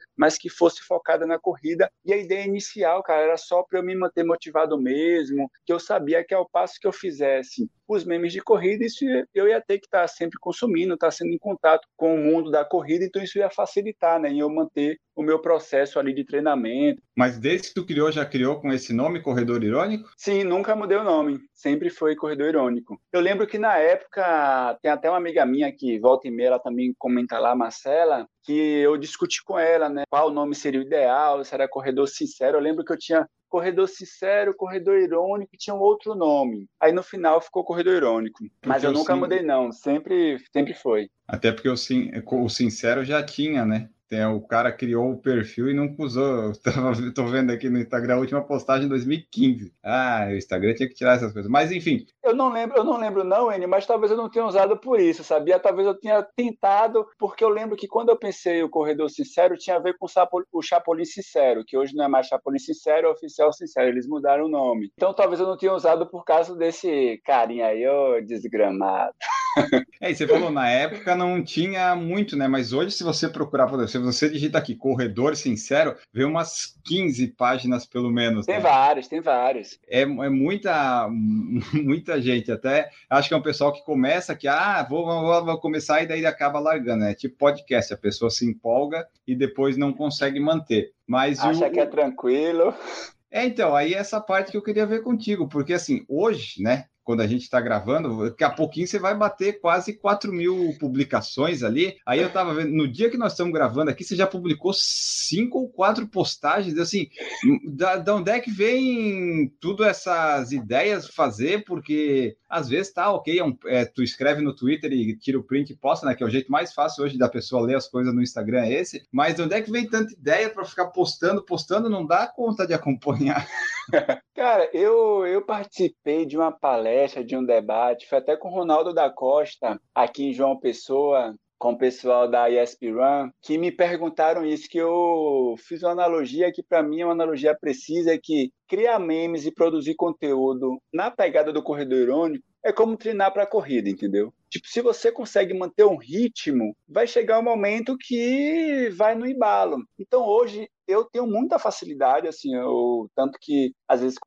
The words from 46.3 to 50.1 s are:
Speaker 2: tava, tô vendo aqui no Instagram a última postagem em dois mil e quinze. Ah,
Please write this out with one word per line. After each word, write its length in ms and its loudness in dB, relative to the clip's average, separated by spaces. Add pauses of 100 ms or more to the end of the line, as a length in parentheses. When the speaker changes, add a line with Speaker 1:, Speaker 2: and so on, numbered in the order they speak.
Speaker 2:
tava, 320 0 (200)
tô 120 -2
vendo 260 2
aqui 160 -4
no 100 0
Instagram 380 0
a 40 2
última 220 -2
postagem 440 0
em 20 -2
dois 180 0
mil 120 0
e 120 -12
quinze. 440 0 (100)
Ah, 460 0